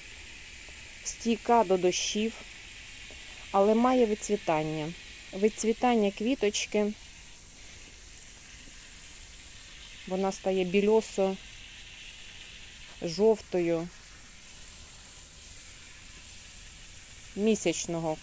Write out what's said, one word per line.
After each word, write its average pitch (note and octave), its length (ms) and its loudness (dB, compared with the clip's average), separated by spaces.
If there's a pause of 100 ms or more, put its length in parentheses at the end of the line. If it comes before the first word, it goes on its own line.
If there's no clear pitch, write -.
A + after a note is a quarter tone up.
(1040)
стійка A#3 600 4
до F#3 120 6
дощів, F#3 560 2 (1160)
але G3+ 240 8
має B3 320 8
вицвітання. D#3 840 2 (400)
Вицвітання A3 760 4
квіточки, G#3 840 2 (3250)
вона F#3+ 260 2
стає F#3+ 320 2
більосо-жовтою, - 3250 2 (3500)
місячного E3+ 880 2